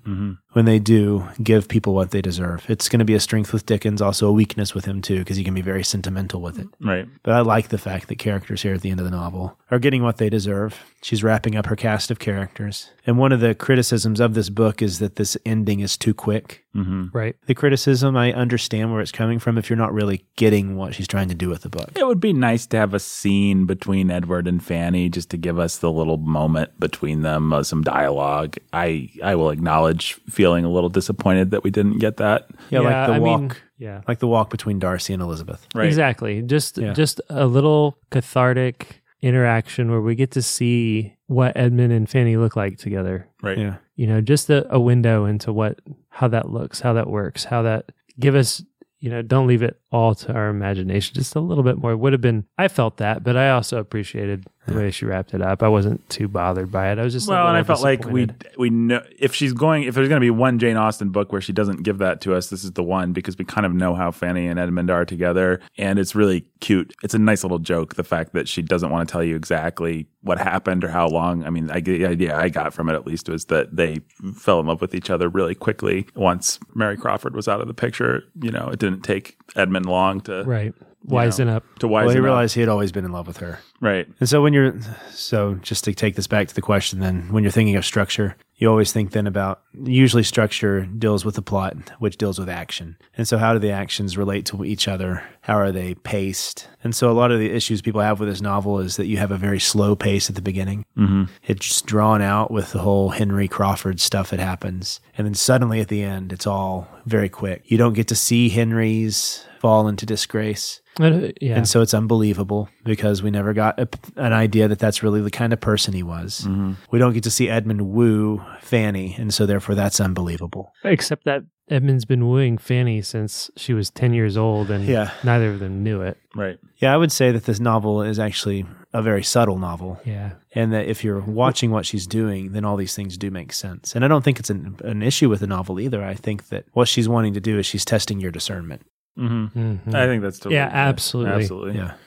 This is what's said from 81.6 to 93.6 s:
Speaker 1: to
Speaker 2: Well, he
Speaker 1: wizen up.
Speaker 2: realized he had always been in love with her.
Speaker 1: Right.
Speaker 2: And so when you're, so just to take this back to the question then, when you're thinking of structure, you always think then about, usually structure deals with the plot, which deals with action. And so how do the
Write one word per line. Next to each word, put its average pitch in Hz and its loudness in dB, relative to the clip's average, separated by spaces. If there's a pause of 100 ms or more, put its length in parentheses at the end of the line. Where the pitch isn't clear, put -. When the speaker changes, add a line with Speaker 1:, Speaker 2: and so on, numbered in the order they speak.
Speaker 1:
to 120 0
Speaker 2:
Well, 110 4
he - 4
Speaker 1:
wizen 123 4
up. 131 4
Speaker 2:
realized 120 2
he 120 0
had 113 4
always 101 0
been 92 -6
in 90 -8
love 87 -8
with 85 -14
her. 85 -12 (240)
Speaker 1:
Right. 98 0 (120)
Speaker 2:
And 131 4
so 147 6
when 147 6
you're, 135 4 (360)
so 104 -2
just - -8
to 104 -2
take 98 0
this 98 -4
back 104 0
to - -20
the 101 -4
question 98 0
then, 90 -2
when 107 2
you're 98 2
thinking 107 4
of 92 0
structure, 101 -2 (200)
you 113 4
always 107 4
think 104 -2
then 104 0
about, 98 -4 (220)
usually 127 6
structure 101 0
deals 104 0
with 107 -4
the 104 -6
plot, 95 -4 (220)
which 107 -4
deals 98 -4
with 92 -8
action. 87 -10 (220)
And 113 -2
so 120 2
how 113 4
do 113 2
the 104 0